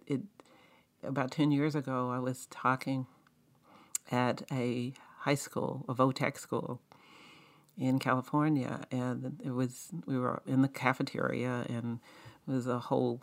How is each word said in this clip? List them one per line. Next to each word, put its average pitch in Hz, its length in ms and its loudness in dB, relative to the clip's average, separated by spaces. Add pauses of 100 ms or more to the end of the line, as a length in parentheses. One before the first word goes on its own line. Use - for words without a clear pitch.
it, 139 140 -2 (840)
about 135 280 -2
ten 151 200 4
years 147 240 4
ago, 131 360 -2
I 123 80 -2
was 127 320 -4
talking 131 560 0 (1040)
at 123 320 2 (100)
a 123 400 0 (280)
high 143 140 4
school, - 540 -2
a 131 60 -2
vo-tech 131 440 2
school - 440 -4 (960)
in 131 200 2
California, 131 840 2 (100)
and 127 540 -4
it 139 60 -6
was, 127 400 -4 (160)
we 135 120 0
were 127 280 0
in 135 160 4
the 139 60 6
cafeteria, 127 1000 0
and 117 300 -4 (500)
it - 20 -2
was 131 160 0
a 123 120 0
whole 123 440 0